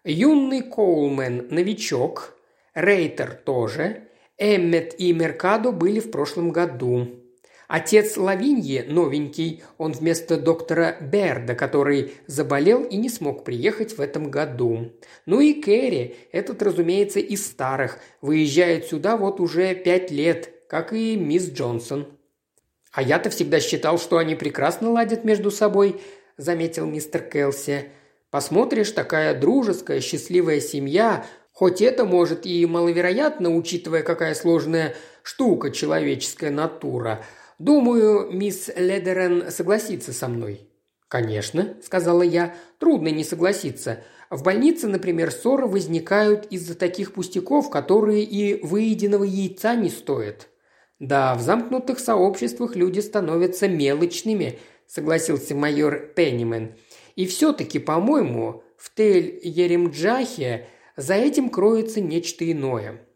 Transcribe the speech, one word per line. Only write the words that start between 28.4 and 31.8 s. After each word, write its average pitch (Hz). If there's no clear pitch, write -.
такая 156
дружеская, 190
счастливая 160
семья, 151
хоть 185